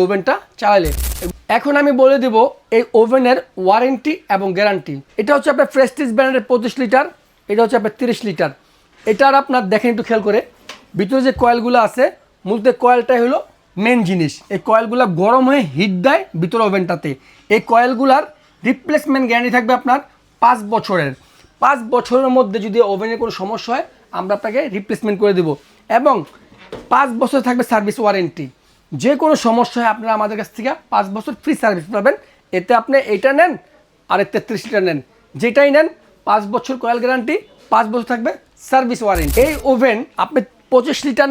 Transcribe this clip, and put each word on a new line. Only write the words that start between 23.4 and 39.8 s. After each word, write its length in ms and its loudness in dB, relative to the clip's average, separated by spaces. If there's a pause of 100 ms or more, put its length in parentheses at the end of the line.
সমস্যা 320 -8
হয়, 120 -4 (340)
আমরা 180 -4
আপনাকে 220 -4 (160)
রিপ্লেসমেন্ট 460 -4
করে 180 2
দেব। 100 0 (400)
এবং 260 2 (760)
পাঁচ 180 2 (120)
বছর 260 0
থাকবে 240 0
সার্ভিস 320 -2
ওয়ারেন্টি। 420 -2 (460)
যে 200 0 (100)
কোনো 140 4 (100)
সমস্যা 340 0
হয় 140 0
আপনারা 240 -4
আমাদের 220 -4
কাছ 180 -10
থেকে 120 -4 (240)
পাঁচ 120 0 (100)
বছর 180 -8 (100)
ফ্রি 100 0 (100)
সার্ভিস 220 0 (100)
পাবেন। 200 2 (420)
এতে 140 -2 (100)
আপনি 140 -2 (180)
এইটা 260 0
নেন 120 4 (600)
আর 120 0
এই 100 -6
তেত্রিশ 340 -6
লিটার 200 -2
নেন, 120 -2 (420)
যেটাই 340 4
নেন 120 4 (400)
পাঁচ 160 2 (100)
বছর 300 -4
কয়েল 200 0
গ্যারান্টি, 320 -2 (380)
পাঁচ 180 2
বছর 220 -4
থাকবে 180 -4 (380)
সার্ভিস 360 0
ওয়ারেন্টি। 300 0 (100)
এই 80 0 (180)
ওভেন 260 2 (260)